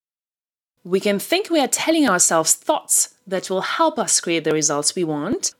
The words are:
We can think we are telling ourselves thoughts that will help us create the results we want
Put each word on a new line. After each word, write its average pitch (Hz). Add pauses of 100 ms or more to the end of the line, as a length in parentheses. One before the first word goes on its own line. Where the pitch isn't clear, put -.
(840)
We 185
can 202
think 370
we 330
are 262
telling 311
ourselves 175
thoughts - (120)
that 185
will 185
help 311
us 180
create 165
the 156
results 151
we 185
want 160